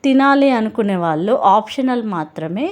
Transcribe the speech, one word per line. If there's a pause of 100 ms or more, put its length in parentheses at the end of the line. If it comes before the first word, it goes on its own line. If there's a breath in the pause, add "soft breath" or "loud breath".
తినాలి (100)
అనుకునే
వాళ్ళు (220)
ఆప్షనల్ (120)
మాత్రమే